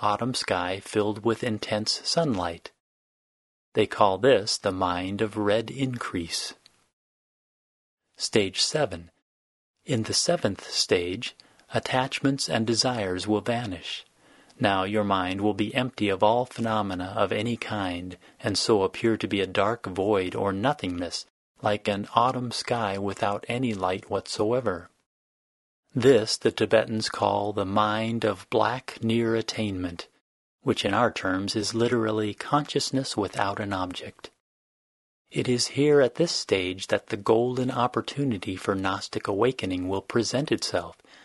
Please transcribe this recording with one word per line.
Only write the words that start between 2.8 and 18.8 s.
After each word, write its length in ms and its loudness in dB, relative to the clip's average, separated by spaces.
They 120 4
call 300 4
this 400 4
the 160 -2
mind 480 -2
of 160 -2
red 340 0
increase. 840 -6
Stage 440 0
seven. 480 -2
In 180 0
the 100 -4
seventh 560 0
stage, 640 -2
attachments 760 0
and 180 0
desires 580 0
will 140 2
vanish. 640 -6
Now 260 2
your 180 2
mind 380 0
will 120 4
be 220 -2
empty 340 0
of 140 2
all 200 4
phenomena 720 -2
of 160 2
any 260 0
kind, 600 -6
and 180 -2
so 240 4